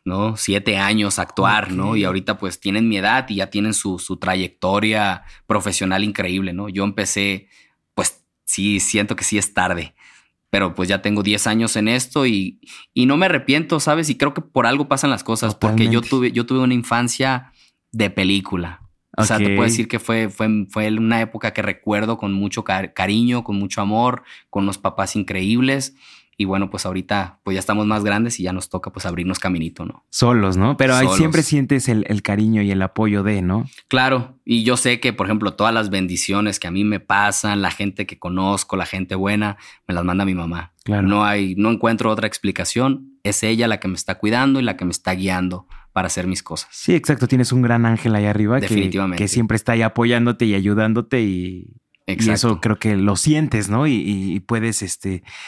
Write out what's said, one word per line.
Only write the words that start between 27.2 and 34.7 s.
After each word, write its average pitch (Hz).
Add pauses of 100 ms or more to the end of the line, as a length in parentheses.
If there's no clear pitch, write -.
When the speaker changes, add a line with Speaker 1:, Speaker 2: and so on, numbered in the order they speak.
Speaker 1:
pues, 95
ya -
estamos 104
más 107
grandes 107
y 92
ya 92
nos 95
toca, 92
pues, 92
abrirnos 90
caminito, 85
¿no? -
Speaker 2:
Solos, 110
¿no? 117
Pero 131
ahí 131
Speaker 1:
Solos. -
Speaker 2:
siempre 160
sientes 139
el, 110
el 101
cariño 107
y 101
el 95
apoyo 101
de, 101
¿no? 98 (220)
Speaker 1:
Claro. 127
Y 117
yo 120